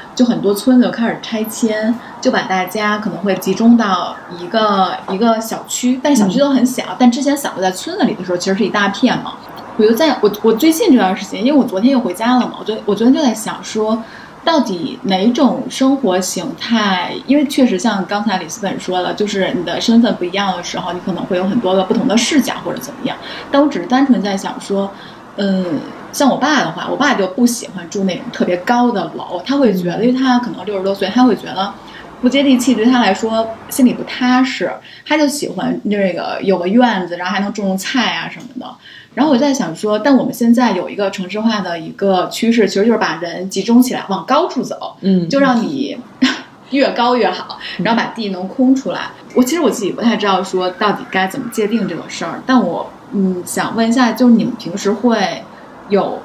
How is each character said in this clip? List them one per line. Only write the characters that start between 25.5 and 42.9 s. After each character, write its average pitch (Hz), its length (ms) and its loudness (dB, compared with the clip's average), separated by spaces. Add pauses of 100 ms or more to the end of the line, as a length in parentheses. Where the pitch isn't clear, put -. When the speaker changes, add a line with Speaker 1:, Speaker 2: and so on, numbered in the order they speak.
Speaker 1:
像 285 160 2
我 - 80 2
爸 277 240 0
的 165 120 -2
话， 170 180 -10
我 175 60 -2
爸 277 180 2
就 190 140 0
不 240 180 2
喜 - 220 -4
欢 175 200 -12
住 196 160 -2
那 175 120 0
种 - 160 -10
特 175 120 -2
别 180 140 0
高 240 320 2
的 170 240 -4
楼， - 320 -8
他 277 100 0
会 247 160 4
觉 175 160 -2
得， 175 100 -4
Speaker 2:
嗯。 214 60 0
Speaker 1:
因 254 80 4
为 - 0 -
他 254 280 2
可 233 100 -4
能 180 160 -12
六 202 100 -4
十 190 80 -4
多 196 100 0
岁， 196 140 -2
他 247 160 4
会 220 120 6
觉 - 100 -10
得 190 260 -6 (480)
不 247 80 2
接 277 140 2
地 269 160 4
气， 247 160 2
对 214 100 2
他 247 160 4
来 196 140 2
说 226 340 -2 (220)
心 254 160 4
里 208 80 4
不 - 80 -6
踏 254 400 2
实， 190 280 -2 (360)
他 302 100 0
就 302 100 4
喜 - 220 -2
欢 190 360 -4
那 196 280 0
个 - 300 -6
有 185 160 2
个 175 100 -4
院 208 380 4
子， 175 100 -6
然 175 100 -6
后 190 60 -2
还 196 80 0
能 202 120 -2
种 208 120 -6
种 190 140 0
菜 190 380 -2
啊 165 120 -6
什 165 100 -14
么 156 100 -16 (100)
的。 - 80 -10 (480)
然 262 120 2
后 311 60 4
我 233 60 6
在 277 140 2
想 170 220 -2
说， 208 240 0
但 269 180 4
我 202 80 2
们 - 80 -4
现 233 200 4
在 233 180 4
有 180 180 -2
一 - 60 -10
个 196 160 -2
城 180 180 -6
市 208 120 -6
化 220 200 0
的 175 180 -6
一 160 140 -10
个 185 360 0
趋 226 240 0
势， 226 160 4
其 - 60 -4
实 202 120 2
就 240 60 6